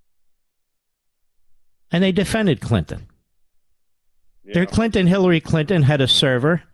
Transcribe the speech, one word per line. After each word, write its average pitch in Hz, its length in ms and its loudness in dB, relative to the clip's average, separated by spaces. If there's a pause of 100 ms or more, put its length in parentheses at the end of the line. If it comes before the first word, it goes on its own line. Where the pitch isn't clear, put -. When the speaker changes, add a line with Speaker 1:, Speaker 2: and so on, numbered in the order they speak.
(1900)
Speaker 1:
And 175 140 0
they 190 80 0
defended 190 480 0
Clinton. - 460 -4 (1400)
Speaker 2:
Yeah. - 100 -16
Speaker 1:
Their 180 120 0
Clinton, 214 400 0
Hillary 180 340 2
Clinton, 160 420 0
had 139 180 2
a 123 80 0
server 139 540 0 (120)